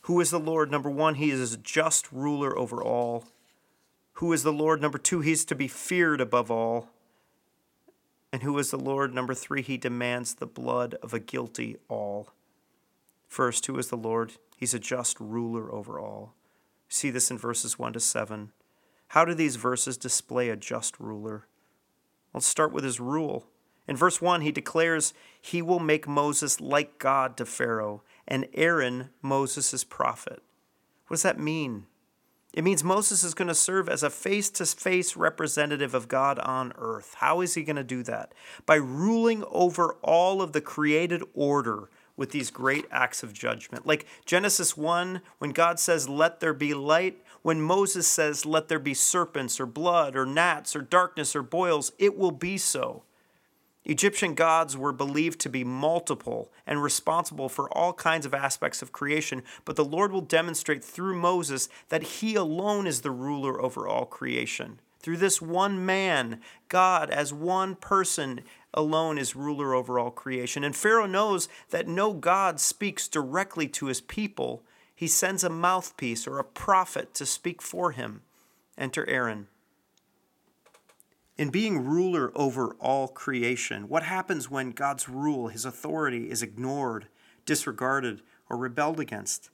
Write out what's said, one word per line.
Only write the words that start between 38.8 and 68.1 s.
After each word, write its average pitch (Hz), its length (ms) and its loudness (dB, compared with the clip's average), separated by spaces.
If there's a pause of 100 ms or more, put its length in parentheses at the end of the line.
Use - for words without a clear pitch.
over 175 480 4
all 185 440 6
of 165 120 -2
the 151 100 2
created 160 600 2 (120)
order 135 560 0 (260)
with 135 140 -4
these 131 200 -4
great 135 420 0
acts 127 320 0
of 110 80 -12
judgment. 117 520 -6
Like 151 220 2 (180)
Genesis 185 520 2
one, 175 440 0 (180)
when 147 120 -4
God 170 300 4
says, 156 280 2
"Let 156 300 2
there 160 160 2
be 147 180 0
light," 156 500 2 (200)
when 160 180 2
Moses 185 460 2
says, 151 400 2
"Let 156 220 2
there 160 100 2
be 139 160 -2
serpents 147 640 0
or 131 80 -2
blood 151 500 2
or 135 80 2
gnats 151 520 2
or 151 40 -4
darkness 156 540 4
or 143 80 0
boils," 165 560 2
it 202 180 4
will 190 140 4
be 170 260 -4
so. 123 460 -2 (840)
Egyptian 175 480 2
gods 160 420 4
were 135 160 0
believed 143 480 0
to 143 100 -4
be 127 140 -2
multiple 131 840 -2 (160)
and 147 160 0
responsible 151 640 0
for 139 280 -4
all 175 160 4
kinds 160 320 0
of 135 80 -4
aspects 139 480 -2
of 131 120 -14
creation, 143 500 -2 (220)
but 156 120 -6
the 156 80 4
Lord 170 260 2
will 190 120 -2
demonstrate 160 600 0
through 185 320 -4
Moses 170 520 0 (200)
that 160 140 0
he 220 320 -4
alone 196 520 0
is 139 160 -2
the 147 80 -2
ruler 135 500 -4
over 123 260 -2
all 120 200 0
creation. - 720 -6 (200)
Through 165 180 -4
this 185 240 2
one 185 420 0
man, 170 560 0 (300)
God 180 400 4
as 143 240 0
one 185 420 0
person 170 640 0 (300)